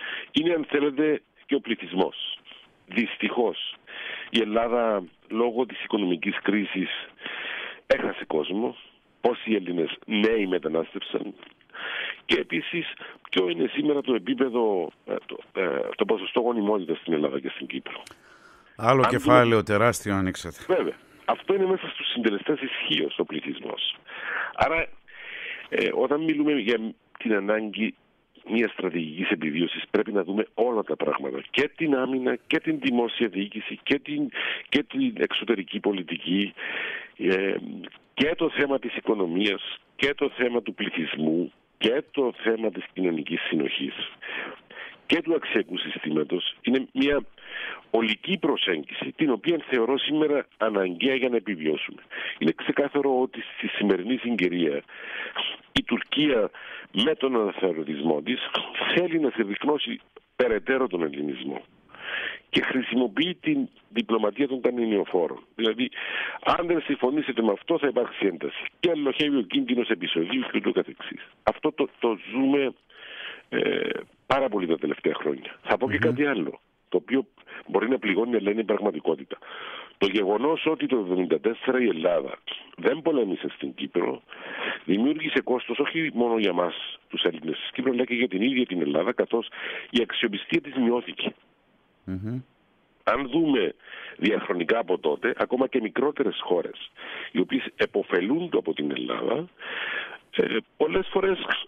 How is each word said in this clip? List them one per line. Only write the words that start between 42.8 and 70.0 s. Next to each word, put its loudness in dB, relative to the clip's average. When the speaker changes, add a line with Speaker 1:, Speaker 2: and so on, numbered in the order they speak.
Speaker 1:
κοινωνικής 0
συνοχής, -2
και 2
του 2
αξιακού 0
συστήματος. -2
Είναι 2
μια 2
ολική -2
προσέγγιση, -2
την 2
οποία 0
θεωρώ 2
σήμερα 0
αναγκαία 2
για 2
να 0
επιβιώσουμε. -2
Είναι 2
ξεκάθαρο 2
ότι -4
στη -8
σημερινή 2
συγκυρία 2
η 0
Τουρκία, 2
με 2
τον 0
αναθεωρητισμό 2
της, -2
θέλει 2
να 2
συρρυκνώσει -2
περαιτέρω 2
τον -2
ελληνισμό. -4
Και 2
χρησιμοποιεί 0
την 2
διπλωματία 2
των -2
κανηνιοφόρων. 2
Δηλαδή, 2
αν 2
δεν 2
συμφωνήσετε 0
με 6
αυτό, 0
θα 2
υπάρξει 0
ένταση. -2
Και 4
ελοχεύει 2
ο 4
κίνδυνος 2
επεισοδίου 0